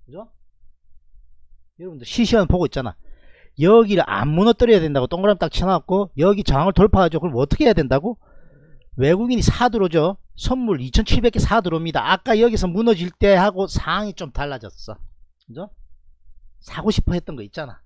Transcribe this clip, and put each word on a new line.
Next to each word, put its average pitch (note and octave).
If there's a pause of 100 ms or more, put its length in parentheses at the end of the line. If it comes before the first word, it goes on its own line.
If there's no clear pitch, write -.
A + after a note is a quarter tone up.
그죠? F#3+ (1500)
여러분들 E3
시시한 A3
보고 -
있잖아. B2+ (640)
여기를 G3
안 G#2
무너뜨려야 A3
된다고 C#3+
동그라미 F#3+
딱 D#3+
쳐놨고 F#3
여기 F#3+
저항을 D#3
돌파하죠. F3+
그럼 D3+
어떻게 C#3+
해야 A3+
된다고? D#3 (760)
외국인이 G3
사 -
들어오죠. G3 (180)
선물 A#3
이천칠백 A3
개 G#3+
사 A3
들어옵니다. D#3+
아까 G#3+
여기서 A3
무너질 F3+
때 G3+
하고 F#3+
상황이 F#3+
좀 D3+
달라졌어. A#2 (480)
그죠? D#3+ (880)
사고 E3
싶어 -
했던 D#3+
거 A2
있잖아. B2+